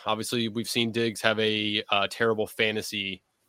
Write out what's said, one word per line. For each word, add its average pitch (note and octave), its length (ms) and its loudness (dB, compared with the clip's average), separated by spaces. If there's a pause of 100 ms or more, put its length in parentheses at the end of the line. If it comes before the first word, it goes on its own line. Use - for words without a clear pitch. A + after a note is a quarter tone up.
obviously A2 420 0
we've G#2+ 220 -4
seen A#2 200 2
Diggs A#2 300 0
have A2 180 4
a, G#2+ 520 2
uh, G2+ 200 2
terrible A2 360 2
fantasy G#2 760 -2 (280)